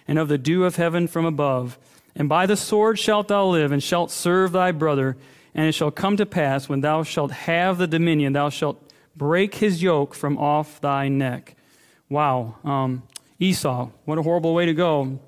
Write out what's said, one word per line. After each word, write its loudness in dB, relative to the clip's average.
and 0
of -2
the 0
dew 2
of 0
heaven 0
from -2
above. -2
And -2
by 2
the 2
sword 2
shalt 2
thou 2
live, 2
and 0
shalt -2
serve 0
thy 2
brother. 0
And 0
it 2
shall 0
come -2
to 0
pass, -2
when -2
thou 2
shalt -4
have 0
the 0
dominion, 2
thou 0
shalt -4
break 0
his 0
yoke 0
from -4
off -2
thy -2
neck." -4
Wow. -2
Um, -2
Esau, -2
what -2
a 0
horrible 0
way 2
to 0
go. 0